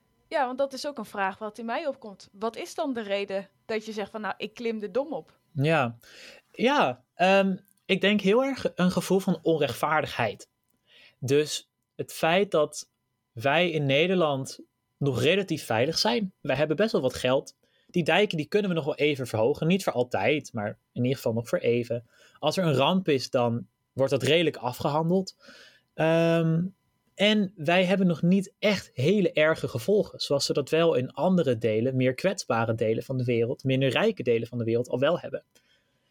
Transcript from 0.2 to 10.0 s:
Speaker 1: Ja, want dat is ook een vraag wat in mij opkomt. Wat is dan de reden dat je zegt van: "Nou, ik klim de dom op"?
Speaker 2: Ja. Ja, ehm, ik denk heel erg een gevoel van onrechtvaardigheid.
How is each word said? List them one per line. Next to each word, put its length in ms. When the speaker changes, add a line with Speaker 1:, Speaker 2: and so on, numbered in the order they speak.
Speaker 1:
Ja, 180
want 120
dat 160
is 140
ook 100
een 80
vraag 320
wat 200
in 80
mij 220
opkomt. 440
Wat 240
is 200
dan 180
de 100
reden 460
dat 200
je 60
zegt 200
van: 100
"Nou, 160
ik 160
klim 260
de 120
dom 220
op"? 260
Speaker 2:
Ja. 460
Ja, 520
ehm, 400
ik 160
denk 200
heel 220
erg 320
een 160
gevoel 280
van 220
onrechtvaardigheid. 1080